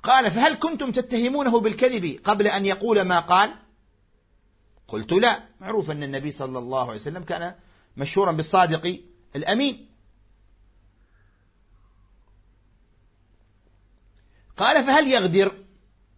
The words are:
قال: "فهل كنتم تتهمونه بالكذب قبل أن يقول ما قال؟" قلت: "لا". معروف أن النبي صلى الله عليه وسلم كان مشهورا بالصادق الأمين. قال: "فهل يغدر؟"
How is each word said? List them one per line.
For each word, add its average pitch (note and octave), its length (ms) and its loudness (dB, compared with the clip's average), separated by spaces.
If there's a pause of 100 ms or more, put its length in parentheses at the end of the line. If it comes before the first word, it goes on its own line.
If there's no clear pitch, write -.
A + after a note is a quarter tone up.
قال: A#3+ 280 4
"فهل B3 240 2
كنتم C#4+ 380 -4
تتهمونه B3 680 0
بالكذب G#3 640 -2
قبل G#3 220 2
أن G3 200 0
يقول G3+ 360 0
ما F3+ 180 2
قال؟" F#3 340 2 (1300)
قلت: A2 240 -6
"لا". G#3+ 300 4 (180)
معروف F#3 300 -6
أن D3 120 -6
النبي C#3 280 -6
صلى C3 280 -8
الله B2+ 240 -4
عليه A2+ 180 -8
وسلم D#3 220 -10
كان F3 320 -8 (420)
مشهورا E3+ 360 0
بالصادق D#3+ 680 0 (360)
الأمين. A3+ 540 -4 (4000)
قال: C4 280 2
"فهل C#4 240 4
يغدر؟" G3 560 2 (540)